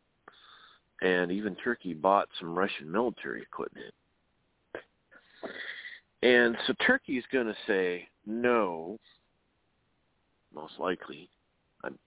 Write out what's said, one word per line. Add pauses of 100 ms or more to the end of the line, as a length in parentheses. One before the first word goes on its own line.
(1000)
and
even
Turkey
bought (100)
some
Russian
military
equipment. (2250)
And (100)
so (100)
Turkey's (100)
gonna (100)
say (180)
no, (1500)
most
likely. (540)
I'm (100)